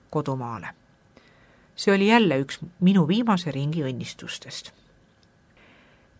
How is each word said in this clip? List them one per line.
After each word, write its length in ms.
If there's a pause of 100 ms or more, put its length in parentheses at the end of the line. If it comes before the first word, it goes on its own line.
(100)
kodumaale. 640 (1000)
See 180
oli 140
jälle 320
üks 200 (200)
minu 280
viimase 440
ringi 320
õnnistustest. 880 (1500)